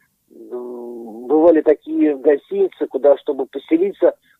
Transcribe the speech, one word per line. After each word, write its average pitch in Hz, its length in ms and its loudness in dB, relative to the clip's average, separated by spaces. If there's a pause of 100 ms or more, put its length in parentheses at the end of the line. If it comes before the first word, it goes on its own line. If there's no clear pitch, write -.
(520)
м, 120 760 -14
бывали 156 340 4
такие 151 560 0
гостиницы, 156 720 -2
куда, 139 300 2
чтобы 135 280 -6
поселиться, - 680 -2 (240)